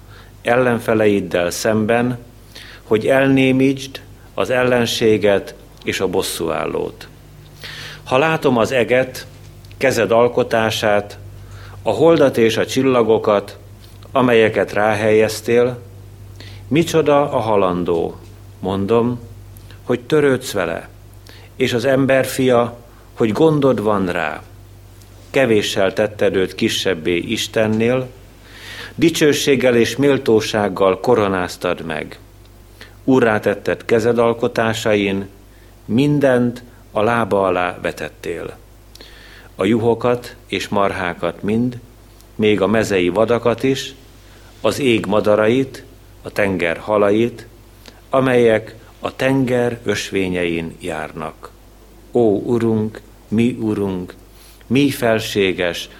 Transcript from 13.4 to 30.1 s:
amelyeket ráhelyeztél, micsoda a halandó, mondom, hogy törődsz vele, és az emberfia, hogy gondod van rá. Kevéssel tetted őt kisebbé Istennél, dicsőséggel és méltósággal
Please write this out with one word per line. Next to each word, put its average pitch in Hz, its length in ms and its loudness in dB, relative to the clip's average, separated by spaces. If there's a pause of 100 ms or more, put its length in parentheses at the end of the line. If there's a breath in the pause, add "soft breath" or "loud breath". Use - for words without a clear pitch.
amelyeket 113 640 2
ráhelyeztél, 110 1080 2 (840 loud breath)
micsoda 147 640 2
a 139 80 -2
halandó, 90 760 0 (440)
mondom, 113 600 0 (640 loud breath)
hogy 123 160 -2
törődsz 143 520 0
vele, 87 380 -4 (680 loud breath)
és 131 180 0
az 117 120 -2
emberfia, 131 920 2 (360 loud breath)
hogy 113 180 0
gondod 139 500 2
van 104 240 0
rá. 82 360 -4 (880)
Kevéssel 104 640 0
tetted 104 420 -2
őt 92 200 -2
kisebbé 90 600 -2
Istennél, 110 920 -2 (880 loud breath)
dicsőséggel 139 800 2
és 113 200 2
méltósággal 107 1040 2